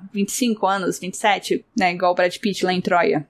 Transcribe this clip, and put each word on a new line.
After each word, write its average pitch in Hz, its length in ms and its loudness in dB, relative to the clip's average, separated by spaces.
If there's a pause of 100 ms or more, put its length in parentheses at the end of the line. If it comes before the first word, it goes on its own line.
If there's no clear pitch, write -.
(120)
vinte 202 180 0
e - 20 -8
cinco 226 340 0
anos, 185 320 0
vinte 180 160 -10
e - 40 -12
sete, 185 460 0 (140)
né? 185 160 2
Igual 180 200 2
o - 20 -2
Brad 180 200 0
Pitt 190 300 -2
lá 185 80 2
em 180 80 0
Troia. 175 480 2